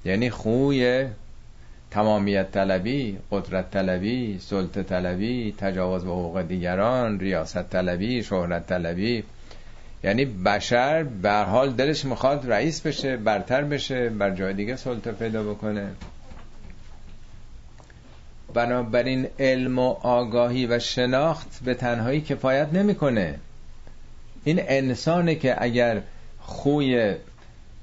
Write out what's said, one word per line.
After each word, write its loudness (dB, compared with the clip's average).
یعنی 2
خوی 2
تمامیت 4
طلبی، 0
قدرت -2
طلبی، 0
سلطه -2
طلبی، -2
تجاوز -2
به -4
حقوق -2
دیگران، 0
ریاست -2
طلبی، 0
شهرت -2
طلبی. -2
یعنی 4
بشر 2
به 0
هر 4
حال 4
دلش 0
می‌خواد 2
رئیس 2
بشه، -2
برتر 2
بشه، 0
بر 2
جای -2
دیگه -2
سلطه -4
پیدا -2
بکنه. -2
بنابراین 2
علم 2
و 4
آگاهی 2
و 2
شناخت 0
به 2
تنهایی 0
کفایت 2
نمی‌کنه. 2
این 4
انسانه 2
که 2
اگر 2
خوی 2